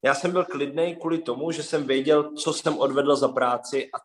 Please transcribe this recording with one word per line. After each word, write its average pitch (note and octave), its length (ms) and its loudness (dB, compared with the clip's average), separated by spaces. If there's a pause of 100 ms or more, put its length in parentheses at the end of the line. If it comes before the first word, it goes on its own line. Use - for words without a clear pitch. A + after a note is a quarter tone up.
já C#3 100 4
jsem F3+ 160 -2
byl F3+ 140 2
klidnej E3 500 -2
kvůli E3 220 -2
tomu, D3+ 340 -4
že D#3 120 -6
jsem D3 240 -2
věděl, D3 480 2
co - 180 -2
jsem D3+ 240 -2
odvedl C#3 380 4
za C3+ 120 2
práci, B2+ 680 0
a - 120 -6